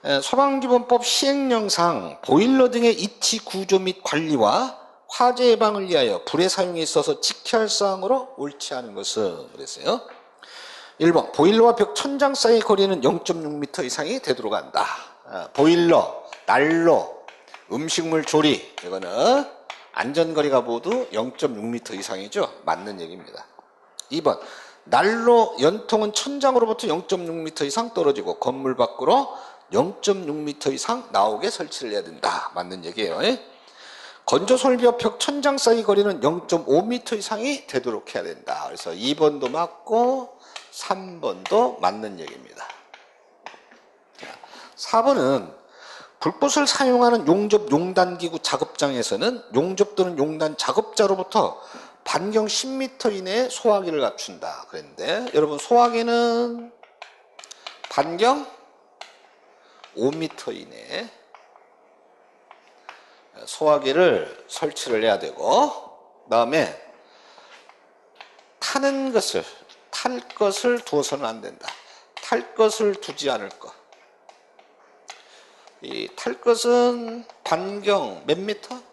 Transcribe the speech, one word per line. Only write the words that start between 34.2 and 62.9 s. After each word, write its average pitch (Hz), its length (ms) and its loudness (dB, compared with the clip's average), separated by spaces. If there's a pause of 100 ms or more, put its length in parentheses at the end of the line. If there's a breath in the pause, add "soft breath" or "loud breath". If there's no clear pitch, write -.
건조 196 300 2
설비와 247 420 2
벽 - 220 -2
천장 285 380 0
사이 233 260 2
거리는 202 400 2
영점오 165 600 2
미터 240 320 -4
이상이 220 520 -6
되도록 123 460 -6
해야 - 100 -4
된다. - 440 -8
그래서 - 260 -10
이 123 220 -4
번도 147 340 0
맞고 233 880 -2 (340 loud breath)
삼 185 480 -8
번도 151 640 0
맞는 101 380 -4
얘기입니다. - 480 -16 (2000 loud breath)
사 - 260 0
번은 139 520 2 (640 loud breath)
불꽃을 285 480 2
사용하는 240 600 4
용접 208 420 4
용단기구 175 720 0
작업장에서는 143 1040 -2 (120)
용접 185 400 0
또는 180 220 0
용단 156 400 -2
작업자로부터 196 1040 0 (440 loud breath)
반경 214 420 0
십 208 200 -4
미터 262 420 -4
이내에 202 400 -2
소화기를 190 520 0
갖춘다. 90 680 -6
그런데 170 640 -6
여러분, 147 240 2
소화기는 233 1120 2 (1160 loud breath)
반경 196 560 0 (1500 loud breath)
오 131 160 0
미터 156 400 -8
이내에 117 580 -12 (2250 loud breath)